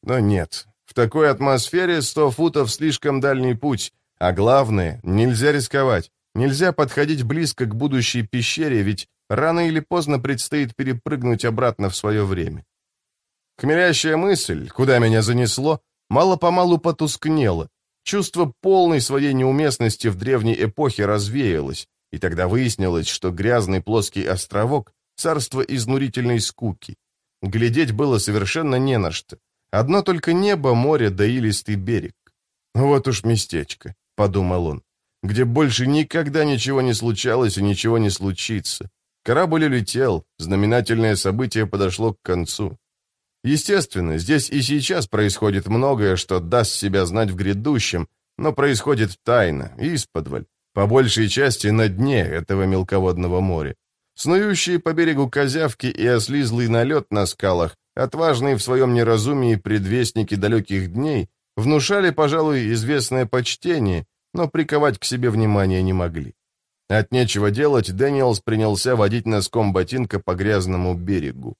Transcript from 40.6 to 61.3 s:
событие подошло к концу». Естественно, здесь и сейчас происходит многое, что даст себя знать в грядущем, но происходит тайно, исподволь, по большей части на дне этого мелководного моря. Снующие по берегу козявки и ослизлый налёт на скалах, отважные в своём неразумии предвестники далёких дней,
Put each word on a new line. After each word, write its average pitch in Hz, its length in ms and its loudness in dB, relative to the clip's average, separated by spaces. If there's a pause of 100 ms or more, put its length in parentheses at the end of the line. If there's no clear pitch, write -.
событие 110 520 -2
подошло 101 460 -2
к - 80 -16
концу». 90 560 -4 (680)
Естественно, 123 720 0
здесь 123 320 0
и 139 120 -2
сейчас 139 460 -2
происходит 101 600 0
многое, 110 480 2
что 90 240 -2
даст 104 320 0
себя 98 340 0
знать 98 260 0
в 92 40 -6
грядущем, 98 720 -2 (300)
но 151 160 0
происходит 127 720 0
тайно, 90 540 2
исподволь, 80 680 -6 (320)
по 101 80 2
большей 113 420 4
части 120 440 0
на 110 180 4
дне 113 320 0
этого 85 460 -2
мелководного 92 760 0
моря. 82 320 -4 (400)
Снующие 180 640 0
по 165 160 -2
берегу 156 340 2
козявки 139 600 -2
и 110 180 -4
ослизлый 120 600 0
налёт 120 440 0
на 101 140 0
скалах, 87 500 0 (200)
отважные 139 600 0
в 101 60 -4
своём 127 320 2
неразумии 117 600 2
предвестники 104 800 -2
далёких 98 580 0
дней, 127 360 -2 (260)